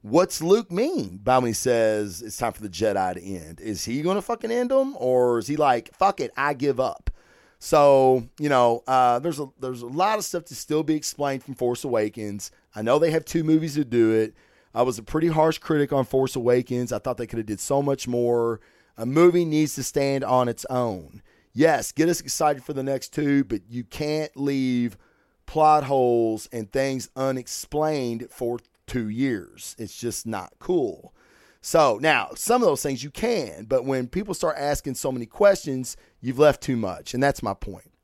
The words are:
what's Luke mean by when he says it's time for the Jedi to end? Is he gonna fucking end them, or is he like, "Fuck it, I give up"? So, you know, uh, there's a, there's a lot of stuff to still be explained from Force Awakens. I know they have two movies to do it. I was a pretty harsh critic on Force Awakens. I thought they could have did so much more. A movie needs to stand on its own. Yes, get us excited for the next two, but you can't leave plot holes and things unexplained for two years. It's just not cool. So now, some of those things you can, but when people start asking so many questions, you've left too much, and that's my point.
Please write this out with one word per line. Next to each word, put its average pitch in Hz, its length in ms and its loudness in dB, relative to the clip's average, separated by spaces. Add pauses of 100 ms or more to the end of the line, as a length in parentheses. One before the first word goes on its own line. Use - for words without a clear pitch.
what's 156 400 0
Luke 190 300 2
mean 170 460 -4
by 127 200 2
when 127 100 2
he 113 60 -2
says 107 680 0
it's 107 160 -14
time 117 160 -4
for 104 100 -16
the 104 60 -10
Jedi 95 440 -2
to 90 80 -10
end? 85 380 -12
Is 104 260 -8
he 123 160 -4
gonna 190 220 0
fucking 226 280 -6
end 247 200 -2
them, 269 260 0
or 123 400 2
is 104 100 -4
he 143 100 -2
like, 123 360 2
"Fuck 196 260 0
it, 131 160 -6
I 143 200 -2
give 131 240 0
up"? - 320 -4 (480)
So, 135 680 6 (120)
you 147 80 -2
know, 123 400 4
uh, 127 320 4
there's 151 200 -6
a, 139 100 -8 (100)
there's 127 220 -10
a 120 60 -12
lot 185 300 -2
of 208 80 -6
stuff 170 200 -6
to 135 100 -18
still 156 280 -2
be 156 120 0
explained 143 480 -4
from 135 120 -12
Force 120 280 -2
Awakens. 107 680 -4 (240)
I 107 60 -10
know 123 180 2
they 160 120 2
have 156 140 -2
two 165 180 -2
movies 156 320 2
to 147 100 0
do 113 260 4
it. 110 240 2 (380)
I 117 100 2
was 127 160 -2
a 110 40 -16
pretty 160 260 0
harsh 156 280 2
critic 147 340 0
on 135 140 2
Force 131 300 0
Awakens. 123 560 0
I 107 80 -4
thought 123 180 -6
they 120 80 -6
could 113 140 -6
have 110 60 -6
did 104 160 -6
so 139 200 0
much 139 260 -2
more. 120 520 0 (380)
A 113 80 -8
movie 170 400 6
needs 151 300 0
to 135 80 -8
stand 139 400 -2
on 127 240 2
its - 220 -6
own. 107 540 -4 (300)
Yes, 139 400 2
get 160 160 2
us 170 100 0
excited 143 440 -2
for 151 100 -10
the 135 100 -4
next 135 300 -6
two, 143 320 2
but 101 240 -4
you 120 160 -8
can't 151 500 -4
leave 131 640 -2 (480)
plot 151 400 4
holes 120 680 2
and 110 180 -10
things 135 460 -4
unexplained 135 1120 -4
for 120 300 -6 (260)
two 117 220 -6
years. 110 720 -6
It's 110 180 -12
just 113 300 -8
not 101 320 -8
cool. 139 540 -4 (480)
So 139 380 2
now, 135 360 2
some 240 260 0
of 214 60 4
those 143 160 2
things 131 200 -4
you 147 60 -12
can, 123 560 -4
but 127 200 0
when 131 220 -2
people 180 280 -6
start 160 240 -2
asking 143 360 -4
so 135 160 -4
many 120 140 -6
questions, 156 720 2 (220)
you've 123 180 -6
left 147 240 6
too 131 140 -2
much, 95 380 -6
and 123 100 0
that's 139 180 0
my 101 140 -4
point. - 340 -14 (140)